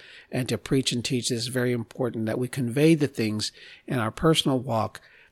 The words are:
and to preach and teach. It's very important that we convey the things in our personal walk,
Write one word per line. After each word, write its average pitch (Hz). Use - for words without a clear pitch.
and 131
to 120
preach -
and 120
teach. 123
It's 117
very 123
important 120
that 113
we 123
convey 143
the 143
things 107
in -
our 110
personal 156
walk, 113